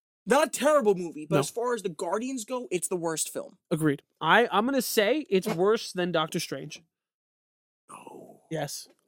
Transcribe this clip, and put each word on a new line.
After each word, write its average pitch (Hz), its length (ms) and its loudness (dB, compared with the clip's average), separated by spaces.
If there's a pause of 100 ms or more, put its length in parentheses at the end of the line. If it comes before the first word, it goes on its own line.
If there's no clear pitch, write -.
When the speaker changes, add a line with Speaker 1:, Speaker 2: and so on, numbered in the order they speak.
(240)
Speaker 1:
Not 277 220 4
a - 40 -6
terrible 254 440 4
movie, 165 320 -8
but 151 100 0
Speaker 2:
No. 143 40 4
Speaker 1:
as 143 100 0
far 240 240 -2
as 214 80 -6
the 196 80 -4
Guardians 214 540 -4
go, 247 260 -8
it's 175 180 -2
the 185 80 -2
worst 165 360 -2
film. - 240 -10 (140)
Speaker 2:
Agreed. 156 320 0 (180)
I, 185 300 6
I'm 202 160 2
gonna 269 160 0
say 240 480 2
it's 190 160 2
worse 196 460 0
than 180 200 -2
Doctor 160 280 -2
Strange. 147 420 -10 (1700)
Yes. 151 380 -8 (200)